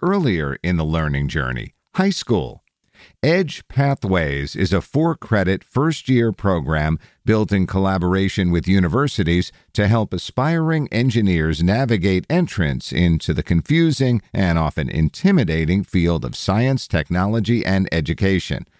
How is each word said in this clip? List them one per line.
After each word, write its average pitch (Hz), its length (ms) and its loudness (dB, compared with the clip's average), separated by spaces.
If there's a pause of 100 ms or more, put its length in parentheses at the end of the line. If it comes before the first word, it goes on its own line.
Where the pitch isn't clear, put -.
earlier 117 600 0
in 87 140 0
the 80 80 0
learning 76 440 -2
journey, 64 460 -6 (200)
high 196 160 0
school. 90 540 -4 (580)
Edge 165 460 -2
Pathways 90 880 -2
is 85 160 0
a 95 80 2
four-credit 107 840 0
first-year 131 720 0
program 78 640 0 (260)
built 107 280 0
in 95 140 2
collaboration 95 840 0
with 85 160 0
universities 92 880 2 (220)
to 104 120 2
help 107 260 2
aspiring 156 800 -2
engineers 95 720 2
navigate 98 680 2
entrance 90 640 -2
into 85 400 2
the 78 120 -2
confusing 135 760 2 (140)
and 90 240 2
often 76 300 -2
intimidating 82 960 2
field 85 400 0
of 58 100 -8
science, 120 540 -2
technology, 98 760 0
and 95 280 0
education. 85 720 -2 (140)